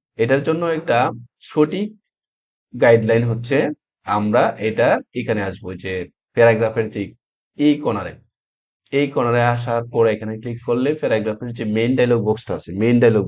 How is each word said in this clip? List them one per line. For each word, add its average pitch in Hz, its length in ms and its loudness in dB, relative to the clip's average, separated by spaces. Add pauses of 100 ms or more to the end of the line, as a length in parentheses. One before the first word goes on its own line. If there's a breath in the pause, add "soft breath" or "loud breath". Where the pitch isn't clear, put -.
(180)
এটার 131 300 2
জন্য 165 140 -2 (160)
একটা 120 200 0 (500)
সঠিক 156 380 0 (880)
গাইডলাইন 117 560 4
হচ্ছে - 260 -2 (500)
আমরা 104 360 0 (260)
এটা 117 200 2 (320)
এখানে 110 280 -4
আসবো, 98 220 -12 (120)
যে 95 100 -8 (420)
প্যারাগ্রাফের 113 600 4
ঠিক 101 140 -6 (500)
এই 147 160 4 (100)
কর্নারে, 95 280 -4 (800)
এই 143 220 0
কর্নারে 120 280 0 (120)
আসার 120 280 -4 (100)
পরে 117 200 2
এখানে 110 260 -6
ক্লিক 117 200 -10 (100)
করলে 127 220 0 (100)
প্যারাগ্রাফের 110 580 -4
যে 117 60 -6 (120)
মেইন 117 220 0
ডায়লগ 123 300 2
বক্সটা 107 300 -4
আছে, - 120 -14 (100)
মেইন 120 200 4
ডায়লগ 107 260 4